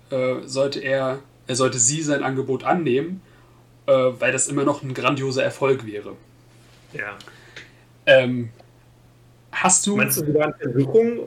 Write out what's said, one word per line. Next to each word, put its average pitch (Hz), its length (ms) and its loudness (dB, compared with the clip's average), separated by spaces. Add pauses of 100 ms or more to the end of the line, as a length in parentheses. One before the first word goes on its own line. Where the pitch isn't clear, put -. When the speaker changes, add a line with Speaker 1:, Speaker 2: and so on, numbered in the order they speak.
Speaker 1:
äh, 127 360 -2
sollte 135 360 -2
er, 135 380 -2 (280)
er 123 80 -4
sollte 127 240 0
sie 151 220 2
sein 143 200 0
Angebot 131 440 -2
annehmen, 175 560 0 (640)
äh, 139 80 4
weil 127 400 2
das 135 160 -2
immer 143 160 0
noch 143 180 0
ein 131 100 -8
grandioser 135 500 0
Erfolg 131 420 0
wäre. 101 320 -12 (760)
Speaker 2:
Ja. 101 260 -10 (920)
Speaker 1:
Ähm, 123 420 4 (1040)
hast - 360 0
du 202 80 0
Speaker 2:
Meinst 131 220 0
du, 156 80 -2
sie 147 80 0
war 151 140 2
in 147 120 -6
Versuchung 143 680 2